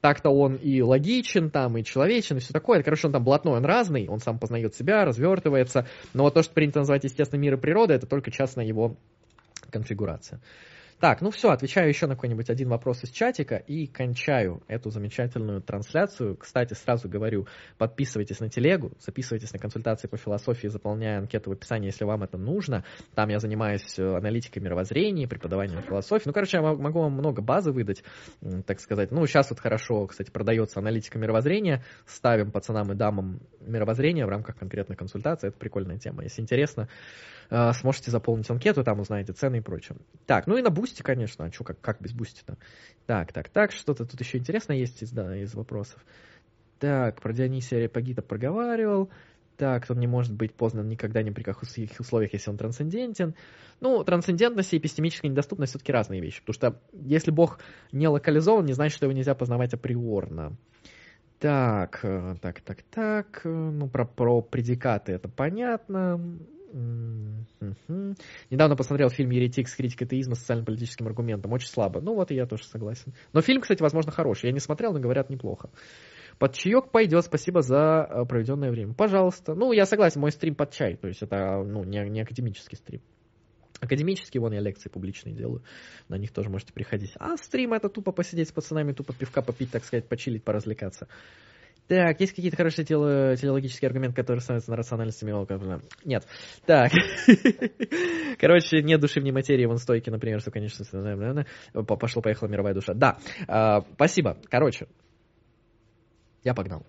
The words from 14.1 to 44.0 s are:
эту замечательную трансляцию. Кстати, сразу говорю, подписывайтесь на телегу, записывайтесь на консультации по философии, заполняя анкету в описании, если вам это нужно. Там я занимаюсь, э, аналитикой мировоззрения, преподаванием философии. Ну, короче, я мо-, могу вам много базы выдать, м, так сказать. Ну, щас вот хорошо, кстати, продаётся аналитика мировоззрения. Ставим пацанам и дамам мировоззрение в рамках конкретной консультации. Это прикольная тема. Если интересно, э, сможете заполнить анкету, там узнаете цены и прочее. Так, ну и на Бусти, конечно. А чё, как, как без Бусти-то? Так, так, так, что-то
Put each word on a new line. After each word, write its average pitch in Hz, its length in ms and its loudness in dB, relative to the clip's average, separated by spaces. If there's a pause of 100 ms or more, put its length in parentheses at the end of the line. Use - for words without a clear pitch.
эту 110 240 -6
замечательную 107 680 -4
трансляцию. 110 760 -2
Кстати, 120 380 -2
сразу 117 340 -2
говорю, 104 380 -2 (320)
подписывайтесь 113 600 -2
на 110 100 -4
телегу, 147 500 0
записывайтесь 117 520 -8
на - 60 -12
консультации 110 500 -4
по 101 100 -8
философии, 107 500 -4
заполняя 104 500 -4
анкету 101 320 -6
в 98 40 -4
описании, 104 340 -6
если 98 180 -4
вам 104 160 -2
это 92 160 -8
нужно. 127 460 -4 (320)
Там 107 140 0
я 104 100 0
занимаюсь, 107 580 -4
э, 95 180 0
аналитикой 104 460 -4
мировоззрения, 120 680 -2
преподаванием 95 540 -4
философии. 101 460 -2
Ну, 143 60 -4
короче, 196 240 0
я 160 40 4
мо-, 156 140 2
могу 151 260 -2
вам 147 120 0
много 135 280 -2
базы 151 300 2
выдать, 104 320 -2 (400)
м, 92 180 -6
так - 180 -6
сказать. 101 320 -2
Ну, 160 140 2
щас 139 240 4
вот 117 100 -8
хорошо, 110 460 -2
кстати, - 240 -12
продаётся 110 520 0
аналитика 110 360 -4
мировоззрения. 127 680 2 (220)
Ставим 107 460 2
пацанам 104 400 -2
и 101 40 -2
дамам 98 440 -2 (200)
мировоззрение 113 680 0
в - 20 -2
рамках 107 260 -6
конкретной 98 420 -8
консультации. 110 500 -4
Это 104 100 -8
прикольная 98 400 -6
тема. - 260 -12
Если - 200 -10
интересно, 120 440 -2 (600)
э, 117 240 4
сможете 127 380 -2
заполнить 117 400 -2
анкету, 135 320 2
там 107 160 0
узнаете 101 340 -6
цены 127 240 -2
и 110 40 -2
прочее. - 360 -10 (300)
Так, - 200 2
ну 208 100 4
и 262 40 2
на 240 80 4
Бусти, 190 340 -2
конечно. 117 420 -4
А 85 40 -6
чё, - 140 -14
как, - 180 -12
как - 200 -6
без 117 120 -10
Бусти-то? - 440 -12 (480)
Так, 98 280 -2
так, - 160 -10
так, 208 220 2
что-то - 340 -4